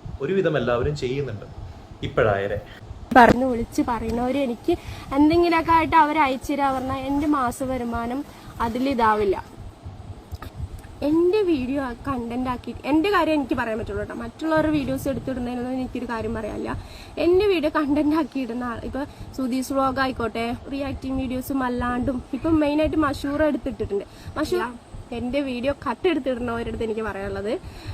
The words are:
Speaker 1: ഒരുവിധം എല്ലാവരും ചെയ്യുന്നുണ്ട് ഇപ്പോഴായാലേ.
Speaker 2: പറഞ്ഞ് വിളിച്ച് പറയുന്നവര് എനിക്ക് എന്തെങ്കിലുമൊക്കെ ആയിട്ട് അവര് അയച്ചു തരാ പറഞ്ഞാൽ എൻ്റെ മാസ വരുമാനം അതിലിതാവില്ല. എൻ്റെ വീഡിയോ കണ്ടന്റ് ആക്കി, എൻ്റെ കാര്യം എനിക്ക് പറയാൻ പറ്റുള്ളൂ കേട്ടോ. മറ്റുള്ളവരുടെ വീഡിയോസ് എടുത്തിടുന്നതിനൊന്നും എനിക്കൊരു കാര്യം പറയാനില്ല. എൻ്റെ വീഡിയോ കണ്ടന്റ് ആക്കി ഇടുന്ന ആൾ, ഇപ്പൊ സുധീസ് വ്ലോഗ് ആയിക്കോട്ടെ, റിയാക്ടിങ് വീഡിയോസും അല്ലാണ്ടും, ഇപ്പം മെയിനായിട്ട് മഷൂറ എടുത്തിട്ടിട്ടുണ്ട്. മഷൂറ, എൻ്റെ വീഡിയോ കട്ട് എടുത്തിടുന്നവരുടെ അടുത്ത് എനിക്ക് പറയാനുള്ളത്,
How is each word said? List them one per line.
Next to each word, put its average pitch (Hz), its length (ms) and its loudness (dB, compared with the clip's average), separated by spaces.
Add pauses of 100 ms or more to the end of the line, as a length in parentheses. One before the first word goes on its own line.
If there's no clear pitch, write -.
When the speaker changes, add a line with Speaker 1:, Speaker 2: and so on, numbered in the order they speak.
(220)
Speaker 1:
ഒരുവിധം 170 360 2
എല്ലാവരും 123 380 0
ചെയ്യുന്നുണ്ട് 127 500 -4 (580)
ഇപ്പോഴായാലേ. 101 560 2 (580)
Speaker 2:
പറഞ്ഞ് 240 280 8
വിളിച്ച് 240 420 -2
പറയുന്നവര് 233 500 -2
എനിക്ക് 262 340 0 (440)
എന്തെങ്കിലുമൊക്കെ 330 560 6
ആയിട്ട് 330 240 6
അവര് 302 220 6
അയച്ചു 277 360 2
തരാ 277 200 2
പറഞ്ഞാൽ 262 240 -2
എൻ്റെ 285 300 0
മാസ 269 360 2
വരുമാനം 247 600 -2 (360)
അതിലിതാവില്ല. 226 960 2 (1500)
എൻ്റെ 349 400 4
വീഡിയോ 277 420 0
കണ്ടന്റ് 247 640 -4
ആക്കി, 240 260 -6 (100)
എൻ്റെ 320 260 4
കാര്യം 320 220 4
എനിക്ക് 285 220 0
പറയാൻ 226 240 -2
പറ്റുള്ളൂ 202 200 -6
കേട്ടോ. 208 140 -6
മറ്റുള്ളവരുടെ 311 580 0
വീഡിയോസ് 269 380 -2
എടുത്തിടുന്നതിനൊന്നും 247 640 -4
എനിക്കൊരു 247 320 -4
കാര്യം 226 280 -4
പറയാനില്ല. 220 500 -6 (340)
എൻ്റെ 359 300 6
വീഡിയോ 311 320 4
കണ്ടന്റ് 294 360 4
ആക്കി 277 240 0
ഇടുന്ന 240 240 -4
ആൾ, 233 200 -6
ഇപ്പൊ 269 220 -6 (320)
സുധീസ് 262 360 -2
വ്ലോഗ് 269 260 2
ആയിക്കോട്ടെ, 233 560 -2 (160)
റിയാക്ടിങ് 269 500 -4
വീഡിയോസും 254 420 -2
അല്ലാണ്ടും, 247 600 -2 (100)
ഇപ്പം 311 260 2
മെയിനായിട്ട് 302 380 2
മഷൂറ 285 460 0
എടുത്തിട്ടിട്ടുണ്ട്. 226 600 -2 (320)
മഷൂറ, 220 240 0 (500)
എൻ്റെ 240 280 -2
വീഡിയോ 269 340 -2 (160)
കട്ട് - 180 0
എടുത്തിടുന്നവരുടെ 240 600 0
അടുത്ത് 226 140 -4
എനിക്ക് 220 180 -2
പറയാനുള്ളത്, 202 580 -4 (340)